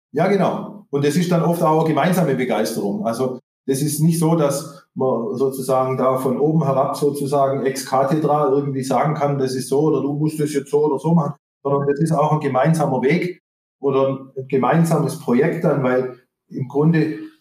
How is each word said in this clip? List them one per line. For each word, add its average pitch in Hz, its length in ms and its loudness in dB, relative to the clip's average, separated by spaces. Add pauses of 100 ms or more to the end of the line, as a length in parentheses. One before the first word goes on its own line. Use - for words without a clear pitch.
(120)
Ja, 165 160 0
genau. - 640 -2
Und 139 160 0
es 143 100 2
ist 180 160 0
dann 170 100 2
oft 160 220 0
auch 160 220 2
eine - 20 2
gemeinsame 151 480 2
Begeisterung. 110 680 -2
Also 123 340 -4 (260)
das 135 160 -2
ist 151 200 -2
nicht 165 180 4
so, 165 160 2
dass - 580 -2
man 117 440 -2
sozusagen 131 580 0
da 131 220 0
von 120 200 -2
oben 151 280 2
herab 127 320 0
sozusagen 139 680 0
ex 135 200 -4
cathedra 143 640 0
irgendwie 139 340 0
sagen 147 300 0
kann, 143 260 -2
das 131 160 -2
ist 123 140 -6
so 143 140 2
oder 135 180 2
du 139 100 -2
musst 151 300 -2
das 147 120 -2
jetzt 135 160 -4
so 147 160 2
oder 139 140 0
so 160 140 0
machen, 156 220 2 (280)
sondern 139 240 0
das 147 140 0
ist 160 100 2
auch 151 220 2
ein 147 80 0
gemeinsamer 139 600 0
Weg 151 400 0 (380)
oder 135 560 0
ein 131 140 -10
gemeinsames 143 680 2
Projekt 156 460 0
dann, 139 180 0
weil 127 380 -2 (300)
im 135 180 -8
Grunde 151 520 0 (220)